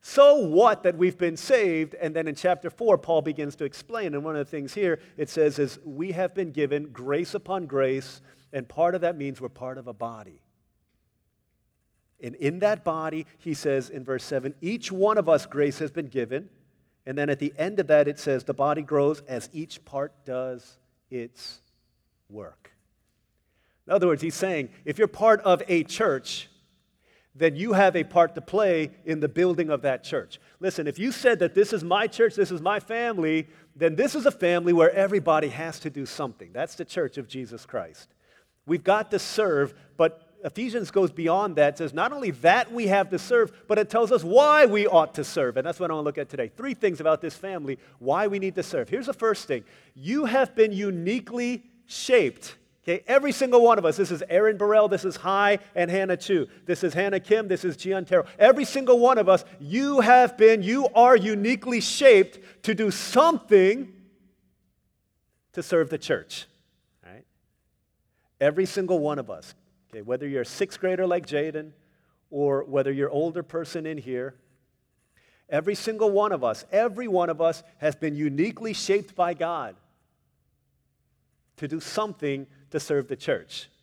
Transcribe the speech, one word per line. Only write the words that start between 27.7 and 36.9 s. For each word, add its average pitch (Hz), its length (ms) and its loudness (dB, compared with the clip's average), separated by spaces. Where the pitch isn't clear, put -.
have 190 240 4
a 160 80 0
part 170 300 2
to 156 80 -12
play 175 480 0
in 160 140 -4
the 147 80 -2
building 170 420 0
of 139 120 -2
that 131 220 -2
church. - 340 -8
Listen, 175 260 -4
if 147 120 -6
you 220 120 -4
said 240 280 2
that 175 160 0
this 202 180 2
is 196 100 -2
my 190 240 0
church, 226 280 0
this 190 180 -2
is 170 80 -8
my 196 180 -2
family, 190 720 -4
then 160 220 0
this 240 180 0
is 277 120 0
a 285 40 4
family 175 440 0
where 165 160 6
everybody 175 580 0
has 160 320 -12
to 156 100 -10
do 139 140 -10
something. 113 480 -12
That's 135 220 -8
the 175 100 -12
church 151 320 -6